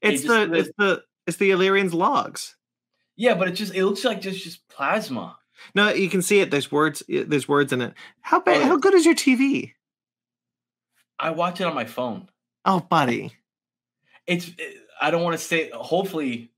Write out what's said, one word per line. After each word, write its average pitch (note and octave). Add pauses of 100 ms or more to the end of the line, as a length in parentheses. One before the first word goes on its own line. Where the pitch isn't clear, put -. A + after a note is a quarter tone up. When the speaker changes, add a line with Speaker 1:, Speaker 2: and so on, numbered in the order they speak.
Speaker 1:
It G#3+
Speaker 2:
It's -
Speaker 1:
just B3+
Speaker 2:
the, G#3+
Speaker 1:
was E3
Speaker 2:
it's -
the, G3 (240)
it's E3+
the G3
Illyrian's F#3+
logs. - (640)
Speaker 1:
Yeah, A3+
but F#3
it F3+
just, F#3
it F#3+
looks G#3
like A3
just, F#3
just -
plasma. C#3 (380)
Speaker 2:
No, G#3
you F#3
can F#3
see G3+
it. F3+
There's C#3+
words, D3
y-, C#3+
there's D3
words C#3+
in B2
it. A#2 (280)
How -
bad, F4+
Speaker 1:
Oh, -
yeah. D#4
Speaker 2:
how E4+
good F#4+
is E4
your E4
T B3+
V? B3 (1500)
Speaker 1:
I D3+
watch F3
it F#3
on D#3+
my A#2+
phone. A2+ (360)
Speaker 2:
Oh, F#3+
buddy. B2 (960)
Speaker 1:
It's, F3 (100)
it, D3 (220)
I D3+
don't E3+
wanna E3+
say, D#3+
hopefully, C#3+